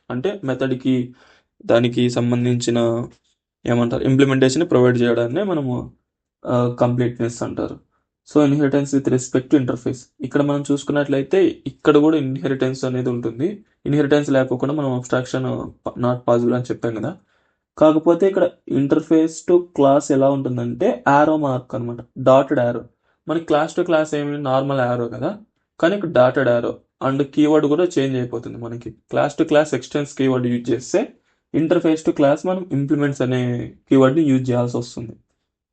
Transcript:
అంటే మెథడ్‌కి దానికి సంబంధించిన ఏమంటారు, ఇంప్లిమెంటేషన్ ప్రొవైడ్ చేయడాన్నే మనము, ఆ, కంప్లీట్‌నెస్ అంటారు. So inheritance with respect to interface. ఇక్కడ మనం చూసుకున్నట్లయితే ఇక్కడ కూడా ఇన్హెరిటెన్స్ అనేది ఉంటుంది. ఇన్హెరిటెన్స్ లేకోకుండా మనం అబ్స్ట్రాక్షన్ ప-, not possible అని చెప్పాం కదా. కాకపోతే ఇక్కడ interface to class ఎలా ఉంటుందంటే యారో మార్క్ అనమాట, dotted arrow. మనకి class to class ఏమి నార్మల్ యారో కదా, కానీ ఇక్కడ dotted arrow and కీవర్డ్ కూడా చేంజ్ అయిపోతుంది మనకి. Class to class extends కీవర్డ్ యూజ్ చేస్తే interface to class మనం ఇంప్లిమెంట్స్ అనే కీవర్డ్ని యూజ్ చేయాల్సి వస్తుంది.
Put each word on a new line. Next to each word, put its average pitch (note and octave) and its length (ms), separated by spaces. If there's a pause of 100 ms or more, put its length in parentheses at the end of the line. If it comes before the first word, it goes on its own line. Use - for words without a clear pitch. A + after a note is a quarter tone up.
అంటే B2+ 200 (140)
మెథడ్‌కి C3 520 (680)
దానికి A#2+ 460
సంబంధించిన A#2+ 720 (840)
ఏమంటారు, A#2+ 380
ఇంప్లిమెంటేషన్ C3+ 640
ప్రొవైడ్ B2 320
చేయడాన్నే A#2+ 440
మనము, D3 320 (680)
ఆ, B2 100 (220)
కంప్లీట్‌నెస్ A#2+ 680
అంటారు. - 320 (540)
So - 100
inheritance C#3+ 540
with C#3 140
respect B2+ 420
to D#3 80
interface. B2 440 (220)
ఇక్కడ C#3+ 180
మనం C#3+ 220
చూసుకున్నట్లయితే C#3 760 (260)
ఇక్కడ C#3+ 320
కూడా D#3 200
ఇన్హెరిటెన్స్ C3 680
అనేది B2+ 260
ఉంటుంది. A#2+ 380 (380)
ఇన్హెరిటెన్స్ D3 460
లేకోకుండా C3 420
మనం C#3+ 200
అబ్స్ట్రాక్షన్ B2+ 540 (320)
ప-, - 180
not B2 280
possible A#2+ 300
అని B2 140
చెప్పాం A#2 260
కదా. A#2 160 (680)
కాకపోతే D#3 500
ఇక్కడ G3 180 (260)
interface D#3 720
to F3 120 (180)
class C#3 380
ఎలా C3+ 180
ఉంటుందంటే B2+ 580 (200)
యారో D3+ 300
మార్క్ C3 380
అనమాట, A#2+ 240 (220)
dotted C3 400
arrow. A#2+ 220 (440)
మనకి E3 180
class D#3 280
to F3+ 100
class D#3 300
ఏమి D3 300
నార్మల్ C3+ 380
యారో A#2+ 280
కదా, A#2+ 220 (480)
కానీ F3 160
ఇక్కడ F3+ 180
dotted B2+ 360
arrow A#2+ 240 (280)
and C3+ 200 (100)
కీవర్డ్ D3+ 360
కూడా D#3+ 220
చేంజ్ C3+ 280
అయిపోతుంది A#2 420
మనకి. A#2+ 320 (160)
Class C3+ 280
to D#3 100
class D3+ 340
extends D3 380
కీవర్డ్ B2+ 300
యూజ్ A#2+ 220
చేస్తే - 320 (520)
interface D#3+ 500
to E3+ 100
class D3 320
మనం F#3 260
ఇంప్లిమెంట్స్ C#3+ 520
అనే B2+ 180 (440)
కీవర్డ్ని C#3 400
యూజ్ C3 220
చేయాల్సి A#2+ 300
వస్తుంది. A#2+ 360 (580)